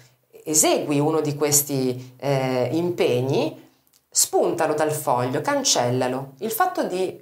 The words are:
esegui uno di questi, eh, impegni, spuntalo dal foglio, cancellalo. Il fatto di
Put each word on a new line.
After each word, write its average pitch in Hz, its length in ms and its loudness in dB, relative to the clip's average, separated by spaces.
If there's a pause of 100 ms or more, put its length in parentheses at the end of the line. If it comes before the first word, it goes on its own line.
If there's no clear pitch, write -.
(440)
esegui 156 540 2
uno 156 240 2
di 143 120 -2
questi, 139 840 -2
eh, 131 540 0
impegni, 170 1000 0 (380)
spuntalo 165 680 0
dal 151 180 0
foglio, 131 480 0
cancellalo. 131 1000 0
Il 220 100 -4
fatto 359 320 0
di 180 400 -4